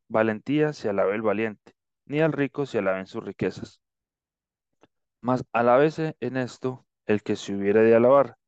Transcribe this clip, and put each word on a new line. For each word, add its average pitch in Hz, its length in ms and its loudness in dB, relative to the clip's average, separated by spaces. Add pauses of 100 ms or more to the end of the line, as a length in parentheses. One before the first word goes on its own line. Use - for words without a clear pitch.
valentía 113 640 0
se 143 160 -10
alabe 98 280 0
el 110 80 -4
valiente, 107 500 -4 (320)
ni 147 160 -4
al 160 100 2
rico 139 360 -4
se - 100 -6
alaben 95 300 -2
sus 113 160 -10
riquezas. - 580 -8 (1400)
Mas 123 320 -2
alábese 147 680 2
en 123 180 -6
esto 127 480 -8 (220)
el 104 160 0
que 107 120 -4
se 98 200 -8
hubiere 101 260 2
de 113 140 6
alabar 123 420 4 (100)